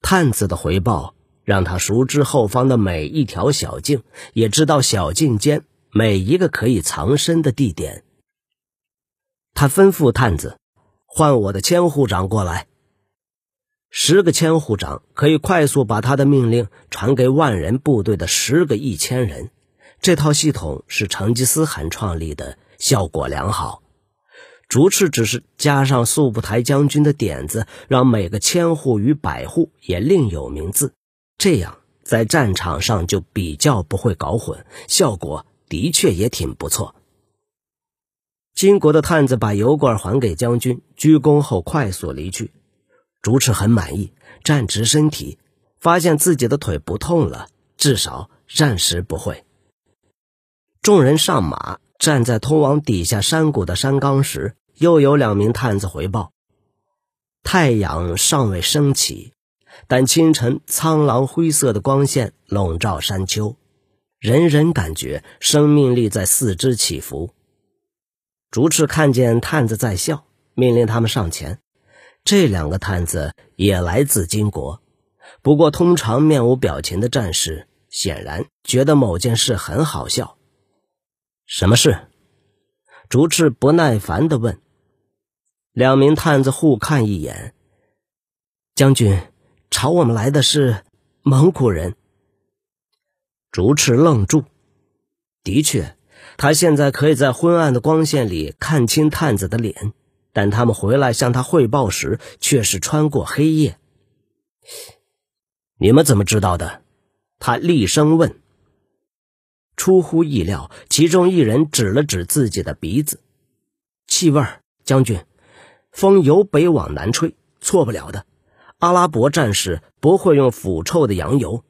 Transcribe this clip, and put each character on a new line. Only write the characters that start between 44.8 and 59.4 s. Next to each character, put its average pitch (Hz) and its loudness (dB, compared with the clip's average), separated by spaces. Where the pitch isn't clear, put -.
身 151 2
体， - -12
发 170 2
现 165 2
自 170 2
己 123 -2
的 143 0
腿 87 -4
不 90 -8
痛 156 0
了， 62 -12
至 131 0
少 69 -8
暂 131 0
时 87 -2
不 78 -8
会。 - -10
众 196 6
人 143 4
上 151 -2
马， - -8
站 143 2
在 113 -2
通 151 0
往 147 2
底 101 -2
下 101 -2
山 156 0
谷 104 -2
的 87 -4
山 135 0
岗 139 0
时， 90 -6
又 165 4
有 139 4
两 113 2
名 104 2
探 113 -2
子 98 -8
回 80 -6
报。 98 -6
太 165 0
阳 87 -2
尚 135 0
未 90 -4
升 143 0
起， - -6